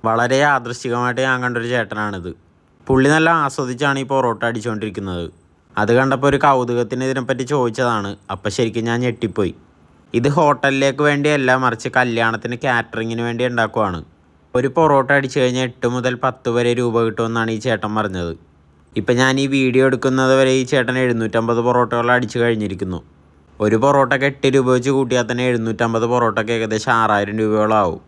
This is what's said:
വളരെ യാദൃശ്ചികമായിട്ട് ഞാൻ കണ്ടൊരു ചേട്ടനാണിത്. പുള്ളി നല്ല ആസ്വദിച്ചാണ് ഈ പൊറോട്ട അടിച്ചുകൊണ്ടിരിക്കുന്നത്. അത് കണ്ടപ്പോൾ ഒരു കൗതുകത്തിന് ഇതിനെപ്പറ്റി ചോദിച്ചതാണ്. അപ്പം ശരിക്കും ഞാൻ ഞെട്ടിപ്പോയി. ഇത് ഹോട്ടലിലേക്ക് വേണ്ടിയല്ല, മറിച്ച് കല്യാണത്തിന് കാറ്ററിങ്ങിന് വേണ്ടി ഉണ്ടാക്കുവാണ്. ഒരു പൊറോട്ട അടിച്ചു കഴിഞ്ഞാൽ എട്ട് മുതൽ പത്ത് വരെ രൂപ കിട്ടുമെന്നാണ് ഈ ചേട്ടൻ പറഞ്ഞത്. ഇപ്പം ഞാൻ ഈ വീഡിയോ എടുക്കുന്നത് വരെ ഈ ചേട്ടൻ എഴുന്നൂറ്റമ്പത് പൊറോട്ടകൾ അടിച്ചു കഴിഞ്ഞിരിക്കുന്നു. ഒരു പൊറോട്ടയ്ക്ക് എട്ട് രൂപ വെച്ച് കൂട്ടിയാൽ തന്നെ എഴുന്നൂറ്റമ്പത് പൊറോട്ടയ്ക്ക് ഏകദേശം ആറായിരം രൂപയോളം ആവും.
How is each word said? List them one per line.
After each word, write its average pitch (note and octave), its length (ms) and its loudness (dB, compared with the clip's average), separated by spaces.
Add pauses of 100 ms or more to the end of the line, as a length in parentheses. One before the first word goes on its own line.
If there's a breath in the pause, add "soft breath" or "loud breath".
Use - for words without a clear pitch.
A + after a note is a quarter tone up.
വളരെ A#2+ 340 2
യാദൃശ്ചികമായിട്ട് B2 840 -2
ഞാൻ B2+ 160 0
കണ്ടൊരു A#2+ 260 -2
ചേട്ടനാണിത്. G#2 600 -4 (560)
പുള്ളി C3 280 4
നല്ല D#3+ 160 4 (140)
ആസ്വദിച്ചാണ് C3+ 540 -2
ഈ C3 140 -6
പൊറോട്ട A#2+ 380 0
അടിച്ചുകൊണ്ടിരിക്കുന്നത്. G#2 760 -6 (520)
അത് G#2 220 2
കണ്ടപ്പോൾ C3+ 320 2
ഒരു C#3 140 2
കൗതുകത്തിന് B2 640 2
ഇതിനെപ്പറ്റി C3 360 -4 (100)
ചോദിച്ചതാണ്. A#2 580 0 (220)
അപ്പം G2+ 240 -6
ശരിക്കും A2+ 320 -2
ഞാൻ A#2 160 0
ഞെട്ടിപ്പോയി. G#2+ 480 -2 (600)
ഇത് A#2+ 220 2
ഹോട്ടലിലേക്ക് C#3 720 2
വേണ്ടിയല്ല, C#3+ 420 2 (140)
മറിച്ച് A#2 240 -2 (100)
കല്യാണത്തിന് A#2 680 0
കാറ്ററിങ്ങിന് A2+ 640 -2
വേണ്ടി A#2 220 -4
ഉണ്ടാക്കുവാണ്. G#2+ 500 -2 (540)
ഒരു B2+ 220 0
പൊറോട്ട C#3+ 420 4
അടിച്ചു C3+ 220 -2
കഴിഞ്ഞാൽ B2+ 280 0
എട്ട് A#2+ 280 -4
മുതൽ B2 180 -2 (100)
പത്ത് B2+ 320 -2
വരെ A#2+ 240 2
രൂപ A#2 260 0
കിട്ടുമെന്നാണ് A2+ 500 -2
ഈ G#2+ 100 -6
ചേട്ടൻ G#2+ 320 -2
പറഞ്ഞത്. F#2 340 -4 (680)
ഇപ്പം A#2 200 0
ഞാൻ C3 220 2
ഈ - 20 0 (140)
വീഡിയോ C3 320 4
എടുക്കുന്നത് C3 500 2
വരെ C3 120 4 (100)
ഈ - 100 -2
ചേട്ടൻ B2+ 320 0
എഴുന്നൂറ്റമ്പത് A2+ 600 0
പൊറോട്ടകൾ A#2+ 500 2
അടിച്ചു A#2+ 260 -2
കഴിഞ്ഞിരിക്കുന്നു. G2 580 -2 (640)
ഒരു G#2+ 180 4
പൊറോട്ടയ്ക്ക് C#3 480 2
എട്ട് C#3 240 -2
രൂപ C3 200 4
വെച്ച് B2+ 220 0
കൂട്ടിയാൽ B2 320 0
തന്നെ B2 220 -4
എഴുന്നൂറ്റമ്പത് A2+ 600 -2
പൊറോട്ടയ്ക്ക് A2+ 460 0
ഏകദേശം A2 420 -2
ആറായിരം G#2 420 0
രൂപയോളം G#2+ 380 2
ആവും. F#2 300 0